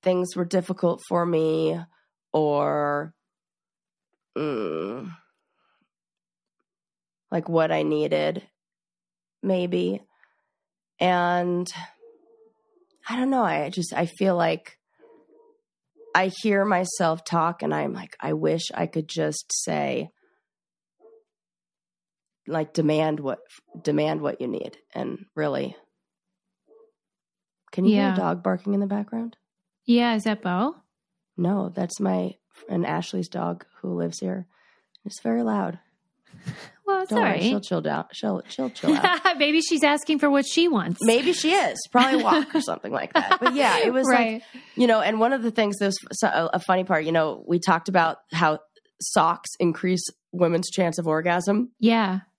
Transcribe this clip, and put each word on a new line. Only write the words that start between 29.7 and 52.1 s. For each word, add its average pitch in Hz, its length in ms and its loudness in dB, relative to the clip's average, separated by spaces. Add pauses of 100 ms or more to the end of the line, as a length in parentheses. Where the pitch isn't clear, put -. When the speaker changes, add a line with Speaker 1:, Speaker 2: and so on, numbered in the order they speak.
Speaker 2:
Yeah. 240 300 2
Is 208 80 -4
that 214 200 -2
Bo? 196 320 -2 (600)
Speaker 1:
No, 190 340 -2
that's 180 300 -6
my, 185 360 -2 (340)
and 170 160 -2
Ashley's 175 420 -4
dog 175 380 -6 (160)
who 180 160 -6
lives 170 220 -4
here. 185 260 -6 (580)
It's - 180 -14
very 233 200 -2
loud. 202 380 -2 (1080)
Speaker 2:
Well, 392 160 0
it's 381 80 -6
Speaker 1:
Don't 214 100 2
Speaker 2:
all - 60 4
Speaker 1:
worry, 208 80 2
Speaker 2:
right. 170 100 0
Speaker 1:
she'll 208 180 2
chill 170 200 -2
down. 156 300 -2
She'll, 196 360 -4
she'll 262 220 -6
chill 269 260 0
out. 349 320 0
Speaker 2:
<laughs> 339 100 2
Maybe 302 240 4
she's 311 220 0
asking 294 360 2
for 294 100 4
what 277 180 4
she 339 200 4
wants. 190 340 0
Speaker 1:
Maybe 240 320 4
she 311 200 0
is. 294 240 2 (140)
Probably 269 320 4
walk 294 320 2
or 311 60 4
something - 300 -6
like - 220 -4
that. - 260 2
But 254 160 2
yeah, 240 240 4
it - 140 2
was 262 140 2
Speaker 2:
Right. 240 340 2 (120)
Speaker 1:
like, - 100 -20 (120)
you 240 120 6
know, 220 120 6
and 208 200 0
one 233 120 4
of 262 120 -2
the 233 80 -2
things, 208 280 0
there's 196 160 0 (160)
s-, - 120 -2
a, 165 300 2
a 180 60 0
funny 185 240 2
part, 160 220 0
you 160 60 -2
know, 156 360 0
we 175 120 2
talked 170 280 2
about 170 300 2 (140)
how 160 280 2 (420)
socks 170 480 0 (100)
increase 180 440 0 (280)
women's 170 400 0
chance 175 260 0
of 170 100 -2
orgasm. 175 720 0
Speaker 2:
Yeah. 220 420 2 (180)